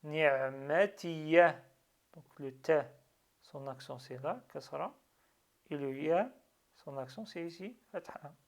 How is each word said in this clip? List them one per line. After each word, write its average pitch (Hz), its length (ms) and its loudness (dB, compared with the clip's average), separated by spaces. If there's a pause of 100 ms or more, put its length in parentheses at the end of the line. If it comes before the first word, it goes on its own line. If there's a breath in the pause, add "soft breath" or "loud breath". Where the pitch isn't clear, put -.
ni'matiya. 156 1500 4 (580)
Donc - 120 -20 (140)
le 135 220 -10
ta, 151 240 4 (560)
son 139 260 -14
accent 131 320 -12
c'est 127 220 -14
là, 175 300 -6
kasra. 147 420 -8 (760)
Et 147 80 -6
le 139 220 -6
ya, 170 320 0 (440)
son 139 220 -14
accent 135 280 -10
c'est 170 200 -10
ici, 185 320 -14 (140)
fatha. - 440 -14 (120)